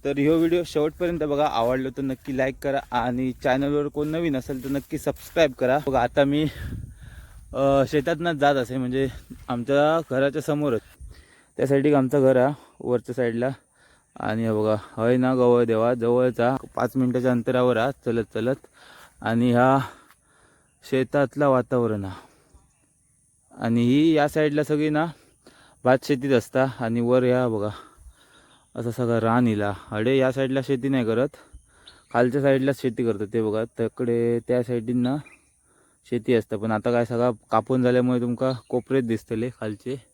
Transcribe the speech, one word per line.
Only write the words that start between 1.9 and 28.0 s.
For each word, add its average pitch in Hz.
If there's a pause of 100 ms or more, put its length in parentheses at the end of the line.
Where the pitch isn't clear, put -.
नक्की 135
लाईक 131
करा 139 (120)
आणि 123 (100)
चॅनलवर 143
कोण 147
नवीन 160
असेल 131
तर 139
नक्की 139
सबस्क्राईब 147
करा. 131 (100)
बघा, 131
आता 123
मी, 143 (1080)
अ, 139
शेतातनं 156
जात 143
असे, 127
म्हणजे 131 (400)
आमच्या 139 (100)
घराच्या 135
समोरच, 147 (760)
त्या 131
साईडला 139
आमचं 135
घर 131
आहे 127 (260)
वरच्या 123
साईडला. 120 (680)
आणि 110
हे 113
बघा, 107 (220)
हय 117
ना 127
गोवळ 123
देवा 113
जवळचा, 120 (200)
पाच 117
मिनिटाच्या 127
अंतरावर 123
हा, 120
चलत 117 (100)
चलत. 117 (680)
आणि 120
हा 131 (1120)
शेतातला 139
वातावरण 120
हा. 95 (1500)
आणि 117
ही 143
या 151
साईडला 151
सगळी 151
ना 151 (760)
भात 131
शेतीत 139
असता 131 (140)
आणि 117
वर 123
या 127
बघा, 107 (1040)